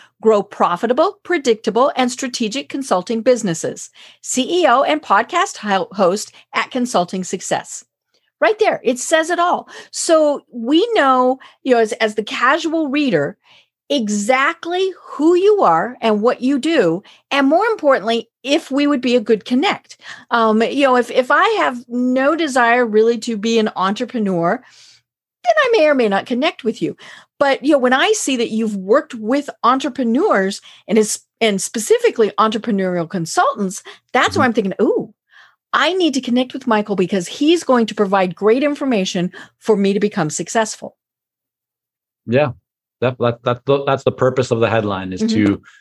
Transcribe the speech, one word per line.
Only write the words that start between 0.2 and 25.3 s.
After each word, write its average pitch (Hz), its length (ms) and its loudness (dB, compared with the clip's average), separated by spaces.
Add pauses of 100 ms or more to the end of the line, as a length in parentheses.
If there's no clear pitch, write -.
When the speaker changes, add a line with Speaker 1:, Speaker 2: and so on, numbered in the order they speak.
Speaker 1:
grow 220 200 4
profitable, 226 840 0
predictable, 240 720 0
and 247 120 0
strategic 247 600 -6
consulting 226 520 -4
businesses. 214 680 -2 (320)
C 339 400 -2
E 311 80 4
O 247 140 4
and 302 180 -2
podcast 240 560 0
ho-, 196 340 -2
host 190 400 0 (220)
at - 180 -4
Consulting 196 540 -2
Success." - 580 -8 (560)
Right 359 180 2
there. 392 240 0
It 247 160 -2
says 320 320 0
it 349 80 -2
all. 339 300 -2 (240)
So 302 640 0
we 277 400 0
know, 262 460 2 (240)
you 262 100 0
know, 233 80 4
as, 214 100 0
as 220 240 -2
the 220 80 -4
casual 294 640 0
reader, 233 500 -2 (520)
exactly 277 1120 -2
who 330 340 0
you 392 260 4
are 196 400 2
and 214 200 0
what 240 200 0
you 269 180 0
do, 214 420 0 (300)
and 269 160 2
more 339 180 4
importantly, 233 640 0 (140)
if 285 280 -2
we 285 160 0
would 285 140 0
be 247 140 2
a 247 60 2
good 214 240 0
connect. 294 520 -2 (340)
Um, 220 300 2
you 254 220 0
know, 254 120 4
if, 247 160 0
if 254 200 0
I 330 160 4 (100)
have 262 320 -2
no 254 460 0
desire 254 500 2
really 226 340 2
to 233 180 -6
be 226 220 0
an 214 160 0
entrepreneur, 196 880 -2 (800)